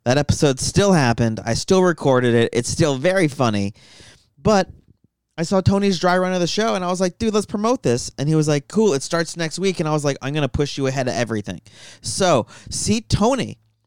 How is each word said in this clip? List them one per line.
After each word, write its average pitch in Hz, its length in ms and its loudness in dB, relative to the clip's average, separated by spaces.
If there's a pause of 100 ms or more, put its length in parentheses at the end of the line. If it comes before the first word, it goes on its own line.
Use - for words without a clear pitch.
That 123 140 2
episode 139 420 0
still 196 340 2
happened. 117 520 2
I 113 80 0
still 185 300 2
recorded 131 500 2
it. 117 200 4
It's 117 160 -2
still 147 280 0
very 180 300 0
funny. 110 480 -2 (640)
But 190 300 2 (680)
I 165 60 -4
saw 190 180 0
Tony's 196 360 2
dry 180 200 2
run 185 160 0
of 180 80 0
the 175 40 0
show, 214 300 -2
and 185 80 -4
I 175 60 -4
was 185 100 -2
like, 185 180 -2
"Dude, 220 160 -2
let's 208 120 0
promote 220 380 -2
this." 123 340 -2
And 139 100 -4
he 156 80 2
was 151 140 2
like, 147 180 0
"Cool, 202 260 2
it 135 80 -2
starts 165 360 -4
next 160 200 -6
week." 180 220 -2
And 156 80 -2
I 151 60 -2
was 147 100 0
like, 139 180 -2
"I'm 135 120 -6
gonna 147 160 0
push - 280 -4
you 135 100 -2
ahead 131 200 -2
of 98 80 -4
everything." 107 460 -4 (400)
So, 143 460 0 (220)
see 214 320 -2
Tony 214 560 0 (300)